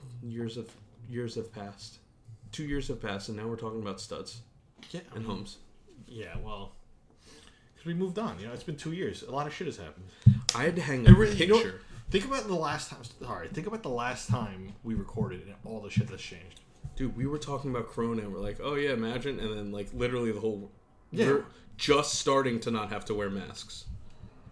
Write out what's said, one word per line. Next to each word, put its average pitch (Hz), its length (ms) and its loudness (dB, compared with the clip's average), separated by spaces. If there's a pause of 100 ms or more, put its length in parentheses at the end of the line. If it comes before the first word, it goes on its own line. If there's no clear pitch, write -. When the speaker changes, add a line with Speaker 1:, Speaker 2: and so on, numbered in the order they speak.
(220)
Speaker 1:
Years 117 340 -6
of, 113 140 -8 (380)
years 120 280 -4
have 110 160 -6
passed. 101 460 -14 (540)
Two 156 120 -6
years 143 240 -2
have 117 120 -4
passed, 101 280 -4
and 107 100 -6
now 107 80 -6
we're 113 100 -2
talking 113 240 -6
about 98 200 -6
studs - 420 -10 (480)
Speaker 2:
Yeah, 170 100 -10 (120)
I 113 40 -14
Speaker 1:
and 113 100 -6
Speaker 2:
mean, 101 100 -4
Speaker 1:
homes. 101 220 -12 (480)
Speaker 2:
Yeah, 110 320 -10
well, 107 340 -8 (1040)
'cause - 100 -20
we 170 80 -2
moved 185 240 0
on. 135 200 -4
You 104 100 -10
know, 120 40 -8
it's - 120 -10
been 156 120 -4
two 160 160 -6
years. 160 300 -4
A 120 80 -12
lot 143 160 -2
of 147 80 -6
shit 180 120 -6
has 113 100 -6
happened. 90 300 -14 (480)
Speaker 1:
I 120 100 0
had 170 120 2
to 175 60 0
hang 131 220 0
Speaker 2:
It 110 80 12
Speaker 1:
up - 60 12
Speaker 2:
really, 208 140 6
Speaker 1:
a 202 40 2
Speaker 2:
you 170 120 6
know, 214 140 10
Speaker 1:
picture. 185 180 -4 (300)
Speaker 2:
think 196 160 4
about 262 200 -2
the 190 80 0
last 151 360 -2
time. 131 120 -14 (200)
Sorry, 92 260 -8
think 156 180 -6
about 113 160 -6
the 147 80 -6
last 120 380 -2
time 104 540 -2
we 113 120 -4
recorded 98 480 -2
and 98 120 -16 (100)
all 110 160 -10
the 101 100 -12
shit 104 180 2
that's 92 140 -10
changed. 85 380 -14 (360)
Speaker 1:
Dude, 117 200 -4
we 123 100 -2
were 147 120 -2
talking 143 320 -6
about 120 180 -4
Corona, 117 340 -2
and 101 100 -6
we're 98 60 -6
like, 104 220 -4
"Oh 143 160 -4
yeah, 143 160 2
imagine," 123 480 -2
and 110 120 -2
then, 104 200 -4
like, 101 200 -6
literally 120 380 0
the 104 100 -2
whole, 104 300 -2 (400)
Speaker 2:
Yeah. - 160 4
Speaker 1:
we're 143 180 6 (320)
just 143 380 4
starting 135 460 4
to 120 100 -2
not 107 200 -2
have 104 160 -4
to 110 80 0
wear 104 140 0
masks, - 580 -8 (640)